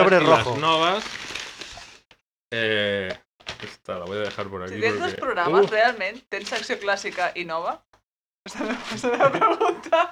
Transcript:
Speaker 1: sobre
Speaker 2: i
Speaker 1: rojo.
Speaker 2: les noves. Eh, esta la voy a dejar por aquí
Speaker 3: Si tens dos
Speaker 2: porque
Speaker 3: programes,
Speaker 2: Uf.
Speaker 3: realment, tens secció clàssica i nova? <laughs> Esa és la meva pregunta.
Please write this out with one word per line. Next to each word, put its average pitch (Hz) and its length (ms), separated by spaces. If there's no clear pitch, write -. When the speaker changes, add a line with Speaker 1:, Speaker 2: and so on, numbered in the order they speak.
Speaker 1:
sobre 190 140
Speaker 2:
i 156 80
Speaker 1:
rojo. 123 260
Speaker 2:
les 139 100
noves. 165 440
Eh, 104 560
esta 95 380
la 87 60
voy 98 120
a 107 40
dejar 101 260
por 95 160
aquí 92 120
Speaker 3:
Si 104 60
tens - 180
dos 359 140
Speaker 2:
porque - 80
Speaker 3:
programes, - 440
Speaker 2:
Uf. - 60
Speaker 3:
realment, 220 580
tens 196 180
secció 208 320
clàssica 196 560
i 175 80
nova? 175 380
<laughs> - 320
Esa - 160
és - 80
la 240 140
meva 277 140
pregunta. 349 800